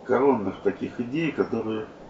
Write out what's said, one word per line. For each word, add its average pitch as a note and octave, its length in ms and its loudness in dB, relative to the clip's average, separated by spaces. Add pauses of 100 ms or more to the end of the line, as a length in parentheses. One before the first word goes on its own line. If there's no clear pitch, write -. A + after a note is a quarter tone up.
коронных A#2 580 2
таких - 380 -2
идей, C3 320 -2
которые, G#2+ 540 -2 (240)